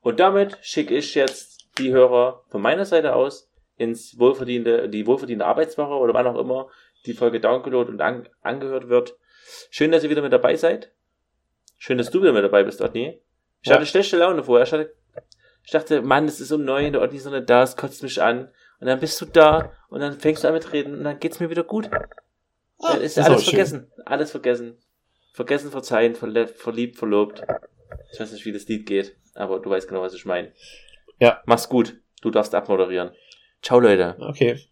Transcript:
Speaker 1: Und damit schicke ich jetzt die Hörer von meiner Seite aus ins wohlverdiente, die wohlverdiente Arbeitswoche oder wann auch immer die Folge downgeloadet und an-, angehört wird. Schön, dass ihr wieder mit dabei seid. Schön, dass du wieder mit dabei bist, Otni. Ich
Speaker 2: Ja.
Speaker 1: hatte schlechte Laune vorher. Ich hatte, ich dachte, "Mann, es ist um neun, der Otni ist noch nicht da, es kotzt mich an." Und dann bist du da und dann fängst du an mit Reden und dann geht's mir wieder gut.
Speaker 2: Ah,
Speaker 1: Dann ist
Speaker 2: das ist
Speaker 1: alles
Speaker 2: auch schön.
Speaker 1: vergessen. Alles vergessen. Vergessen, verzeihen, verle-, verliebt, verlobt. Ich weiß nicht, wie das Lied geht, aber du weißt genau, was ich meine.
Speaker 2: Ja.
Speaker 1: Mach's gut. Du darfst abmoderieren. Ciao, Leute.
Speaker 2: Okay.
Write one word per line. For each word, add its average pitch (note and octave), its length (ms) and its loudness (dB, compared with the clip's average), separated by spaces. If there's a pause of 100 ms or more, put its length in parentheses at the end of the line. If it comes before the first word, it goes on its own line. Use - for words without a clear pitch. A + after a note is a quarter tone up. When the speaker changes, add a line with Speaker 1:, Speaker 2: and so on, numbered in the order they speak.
Speaker 1:
Und A#2 180 -4
damit G3 440 2
schicke - 340 -4
ich - 180 -6
jetzt - 540 -4 (100)
die C3 140 -2
Hörer B2+ 560 4
von G#2 120 -8
meiner D#3 240 0
Seite D#3+ 300 2
aus C3 360 -2 (260)
ins A#2 420 -8
wohlverdiente, A#2+ 720 2
die G#2+ 180 -6
wohlverdiente A#2+ 400 -2
Arbeitswoche D3 480 -2
oder B2 200 2
wann B2 120 2
auch A#2+ 120 -2
immer B2+ 300 -4 (380)
die A#2+ 80 -10
Folge A#2 260 0
downgeloadet B2 540 -2
und G2+ 60 -10
an-, A#2 280 -4 (140)
angehört C3 460 -8
wird. A#2+ 280 0 (540)
Schön, D#3 220 0
dass D#3+ 100 4
ihr D3+ 80 -4
wieder D3 120 0
mit C#3 100 -2
dabei - 240 2
seid. E3 360 -2 (840)
Schön, C3 220 -4
dass A#2+ 120 -4
du F#3 120 0
wieder E3+ 100 6
mit G#2+ 120 4
dabei G2 200 4
bist, - 160 -6
Otni. A#2 400 -6 (400)
Ich - 80 -10
Speaker 2:
Ja. C#3 80 8
Speaker 1:
hatte D3+ 100 2
schlechte F#3+ 300 0
Laune E3+ 280 2
vorher. D#3+ 220 4
Ich - 60 -6
hatte, D#3 220 -4 (720)
ich - 60 -18
dachte, D3+ 320 0
"Mann, C#3 240 2
es D3 140 -8
ist C3+ 120 -8
um D3+ 120 -2
neun, C#3+ 280 -2
der B2 100 0
Otni C3+ 140 -4
ist C3+ 80 -14
noch C#3 80 -10
nicht B2 180 -4
da, B2 120 8
es C3 140 0
kotzt - 260 -10
mich C3 200 -4
an." A#2+ 280 0 (300)
Und A#2+ 60 -8
dann C3 140 0
bist D#3 200 -6
du E3+ 60 -10
da D#3 460 6 (160)
und - 120 -10
dann C#3+ 180 -8
fängst D#3 260 -2
du - 40 2
an D#3+ 60 0
mit D#3+ 180 -6
Reden C#3+ 220 -6
und C#3+ 100 -10
dann C#3+ 140 -8
geht's - 220 -8
mir E3+ 100 -6
wieder E3 140 -4
gut. G#3+ 260 -8 (880)
Speaker 2:
Ah, E4 140 -2
Speaker 1:
Dann - 100 0
ist D#3 140 -4
Speaker 2:
das B2+ 100 2
ist D3+ 40 6
Speaker 1:
alles B2+ 100 6
Speaker 2:
auch - 40 -4
schön. F#3+ 100 0
Speaker 1:
vergessen. D#3+ 380 -2 (140)
Alles D3 240 -4
vergessen. A#2+ 480 -4 (540)
Vergessen, C#3 380 -4
verzeihen, A#2 440 0
verle-, A2+ 340 -2
verliebt, A#2+ 480 -8
verlobt. G#2 460 0 (720)
Ich - 80 -18
weiß A2 120 -12
nicht, G#2+ 120 -20
wie G#2+ 80 -10
das G2+ 160 -14
Lied G#2+ 180 -8
geht, G2 300 -4 (180)
aber F#2+ 260 -6
du - 100 -12
weißt F#2+ 180 -4
genau, F#2+ 140 -8
was F#2 120 -10
ich - 120 -20
meine. F2 260 -6 (680)
Speaker 2:
Ja. A#2+ 280 4
Speaker 1:
Mach's - 220 2
gut. A#2+ 320 0 (220)
Du A2 80 -2
darfst G#2+ 240 0
abmoderieren. F#2 560 -2 (520)
Ciao, B2 180 6
Leute. F#2 400 4
Speaker 2:
Okay. B2+ 380 -2 (140)